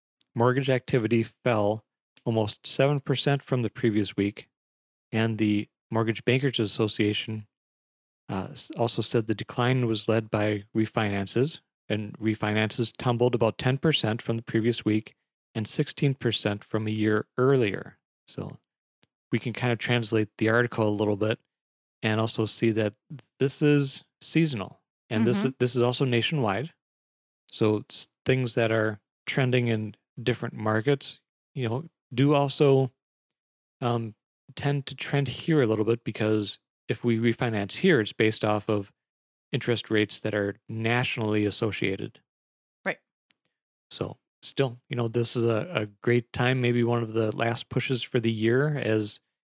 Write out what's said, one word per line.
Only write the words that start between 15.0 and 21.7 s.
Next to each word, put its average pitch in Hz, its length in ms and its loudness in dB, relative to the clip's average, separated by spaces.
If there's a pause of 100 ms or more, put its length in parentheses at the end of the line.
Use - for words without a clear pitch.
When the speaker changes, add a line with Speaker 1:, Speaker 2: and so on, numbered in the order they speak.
Speaker 1:
and 110 120 -4
sixteen - 460 0
percent 104 500 -2
from 110 240 -4
a 107 40 -2
year 107 340 0 (120)
earlier. 123 600 2 (300)
So - 300 -10 (760)
we 117 80 0
can 117 140 -6
kind 120 200 -2
of 107 60 -4
translate 113 580 0
the 107 120 2
article 117 380 2
a - 20 2
little 104 280 0
bit 107 220 -2 (640)